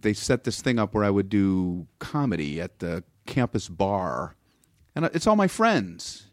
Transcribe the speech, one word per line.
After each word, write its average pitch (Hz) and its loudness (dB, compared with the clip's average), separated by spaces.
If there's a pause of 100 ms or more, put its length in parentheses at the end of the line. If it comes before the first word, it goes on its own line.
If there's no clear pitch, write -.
they 107 2
set - -2
this - -4
thing 123 0
up 104 0
where 107 2
I 101 4
would 98 2
do 92 2 (120)
comedy 82 -2
at 87 -10
the 87 -4 (220)
campus - -2
bar, 90 -2 (600)
and 156 -2
it's - -2
all 214 6
my 202 4
friends 139 0